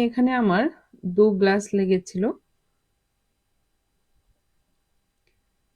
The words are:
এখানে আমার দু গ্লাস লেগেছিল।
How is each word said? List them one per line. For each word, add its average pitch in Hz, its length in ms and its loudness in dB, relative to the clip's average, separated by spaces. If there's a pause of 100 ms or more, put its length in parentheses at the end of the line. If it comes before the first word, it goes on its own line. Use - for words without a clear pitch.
এখানে 247 280 0
আমার 220 320 0 (420)
দু 185 240 2
গ্লাস 196 340 0 (100)
লেগেছিল। 185 500 -2 (3500)